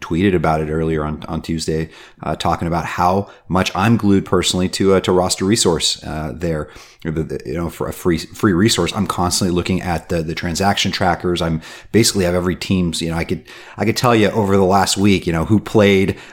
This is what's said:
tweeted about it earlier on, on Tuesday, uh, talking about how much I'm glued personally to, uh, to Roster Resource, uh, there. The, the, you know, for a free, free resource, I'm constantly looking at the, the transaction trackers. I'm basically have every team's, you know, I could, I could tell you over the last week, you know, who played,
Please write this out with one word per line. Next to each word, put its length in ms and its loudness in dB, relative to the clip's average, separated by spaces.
tweeted 340 2
about 240 2
it 100 -4
earlier 360 -2
on, 180 -6
on 180 -6
Tuesday, 480 -4
uh, 140 -4
talking 320 -2
about 180 -2
how 460 0
much 260 0
I'm 220 2
glued 300 2
personally 440 0
to, 260 2
uh, 60 4
to 120 0
Roster 320 0
Resource, 580 0
uh, 320 -8
there. 340 -4
The, 200 -4
the, 220 -8
you 80 -8
know, 160 -4
for 180 -6
a 60 -6
free, 240 0
free 360 0
resource, 400 2
I'm 120 -2
constantly 500 -2
looking 240 0
at 300 -6
the, 140 -2
the 100 -6
transaction 580 -2
trackers. 480 0
I'm 220 -2
basically 340 2
have 80 0
every 220 0
team's, 440 0
you 120 -4
know, 40 -4
I 80 -2
could, 240 -8
I 80 -2
could 100 0
tell 200 2
you 160 4
over 260 2
the 80 4
last 320 2
week, 300 2
you 40 0
know, 140 0
who 140 2
played, 600 2